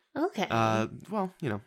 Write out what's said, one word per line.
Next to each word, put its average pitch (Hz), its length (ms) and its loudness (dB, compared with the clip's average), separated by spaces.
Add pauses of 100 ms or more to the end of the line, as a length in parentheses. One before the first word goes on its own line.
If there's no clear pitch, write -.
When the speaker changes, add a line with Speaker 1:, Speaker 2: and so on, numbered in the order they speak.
(180)
Speaker 1:
Okay. 285 340 0
Speaker 2:
Uh, 110 360 4 (220)
well, 190 220 -2 (100)
you 151 80 -2
know, 104 180 -4